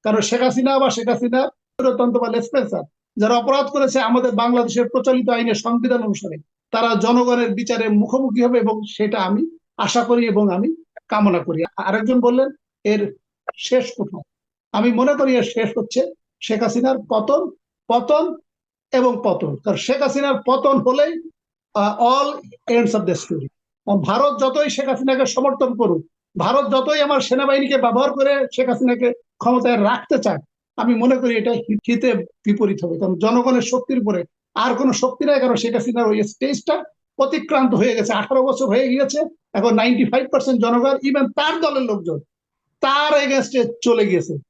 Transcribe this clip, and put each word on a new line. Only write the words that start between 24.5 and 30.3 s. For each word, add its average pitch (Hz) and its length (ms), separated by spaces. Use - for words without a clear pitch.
শেখ 269 200
হাসিনাকে 262 360
সমর্থন 262 520
করুক, 185 280
ভারত 233 360
যতই 294 280
আমার 285 200
সেনাবাহিনীকে 269 560
ব্যবহার 247 340
করে 277 440
শেখ 247 140
হাসিনাকে 247 420
ক্ষমতায় 240 460
রাখতে - 360
চায়, 175 180